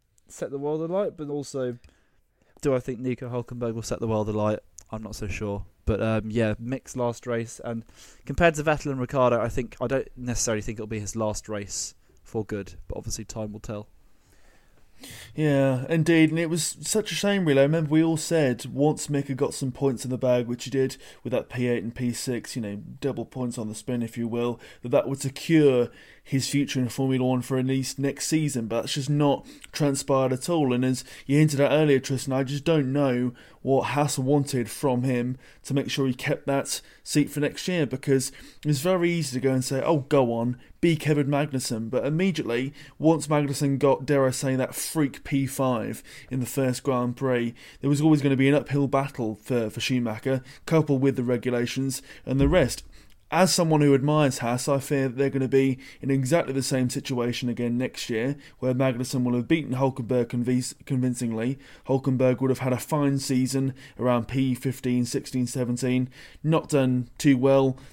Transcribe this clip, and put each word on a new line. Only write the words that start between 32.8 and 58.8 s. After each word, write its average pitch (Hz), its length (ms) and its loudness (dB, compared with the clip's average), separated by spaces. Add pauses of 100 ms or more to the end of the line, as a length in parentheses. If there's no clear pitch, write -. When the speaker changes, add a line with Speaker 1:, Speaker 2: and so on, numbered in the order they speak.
Speaker 2:
know 135 400 0 (300)
what 131 240 2
Haas 143 320 0
wanted 135 500 0
from 127 360 -2
him 127 340 -2 (240)
to - 100 -6
make 135 180 -2
sure 135 160 0
he 127 60 0
kept - 340 -4
that - 360 -2 (200)
seat 143 280 0
for 147 100 -6
next - 280 -4
year, 175 180 0
because 135 460 0 (320)
it's 147 160 0
very 175 300 2
easy 160 280 -2
to - 20 -2
go 131 120 2
and 131 120 0
say, 135 160 -2
"Oh, 151 200 2
go 131 320 2
on, 120 260 -2 (240)
be 170 140 4
Kevin 147 320 2
Magnussen." 135 600 -2
But 117 160 0
immediately, 147 720 -2 (240)
once 151 280 2
Magnussen 143 520 0
got, 135 260 2
dare 139 220 2
I 131 40 2
say, 131 240 -2
that 127 200 -2
freak - 500 -2
P 139 220 0
five 120 560 -2 (280)
in 135 100 -2
the 120 60 -2
first 131 360 -2
Grand 123 340 0
Prix, 120 380 0 (260)
there 143 100 0
was 143 120 2
always 156 180 6
gonna 139 160 2
be 135 120 4
an 143 60 6
uphill 143 320 2
battle 131 500 -2
for, 117 340 -2
for 117 100 -10
Schumacher, 127 600 -2 (240)
coupled 147 340 2
with 135 160 2
the 127 80 -2
regulations 123 800 -2 (240)
and 131 120 0
the 139 100 4
rest. 151 360 2 (460)
As 170 220 6
someone 160 300 4
who 143 100 8
admires 143 460 4
Haas, 123 300 -2
I 139 100 2
fear 135 280 0
that 120 120 -4
they're 139 100 2
gonna 135 200 -2
be 135 300 4 (220)
in 127 100 -4
exactly 135 440 0
the 135 80 -2
same 131 260 0
situation 120 640 -4
again 120 260 -4
next 127 320 -6
year, 120 280 -2 (220)
where 127 140 -2
Magnussen 127 500 -2